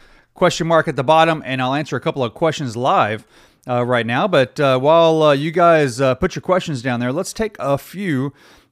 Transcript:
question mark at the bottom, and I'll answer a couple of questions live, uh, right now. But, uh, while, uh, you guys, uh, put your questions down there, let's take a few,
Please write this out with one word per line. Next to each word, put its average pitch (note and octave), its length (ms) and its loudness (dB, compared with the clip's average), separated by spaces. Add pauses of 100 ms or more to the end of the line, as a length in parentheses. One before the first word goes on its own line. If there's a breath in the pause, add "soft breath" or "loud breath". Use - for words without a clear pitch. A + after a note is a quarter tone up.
(360 soft breath)
question F3 320 0
mark E3 200 2
at C#3+ 80 -6
the C3+ 80 -4
bottom, D#3 420 2
and C3 160 -6
I'll B2+ 120 -2
answer D3 240 -6
a - 20 -6
couple C#3+ 240 -4
of A2+ 100 -4
questions C#3+ 440 -4
live, A#2+ 500 0 (400 soft breath)
uh, B2 160 -2
right A#2+ 220 0
now. B2+ 200 -2
But, C#3+ 320 0
uh, C3+ 220 2
while, D#3+ 420 4
uh, D3+ 120 4
you D3 180 -2
guys, D#3 480 4
uh, C3 160 2
put - 180 -4
your C#3+ 80 -10
questions E3+ 400 -2
down A#2+ 200 -4
there, B2 100 -2
let's F3 220 -6
take G#3+ 260 -8
a C#3 180 -2
few, C#3+ 540 -4 (400 soft breath)